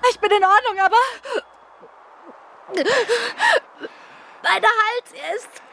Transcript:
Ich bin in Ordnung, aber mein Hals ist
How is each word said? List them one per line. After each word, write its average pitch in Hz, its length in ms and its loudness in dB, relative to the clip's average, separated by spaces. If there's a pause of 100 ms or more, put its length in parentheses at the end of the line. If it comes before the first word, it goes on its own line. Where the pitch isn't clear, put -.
Ich 480 100 -2
bin 415 120 0
in 403 120 4
Ordnung, 403 360 2
aber 381 180 2 (3500)
mein 359 200 0
Hals 440 480 0 (240)
ist 480 140 -12 (240)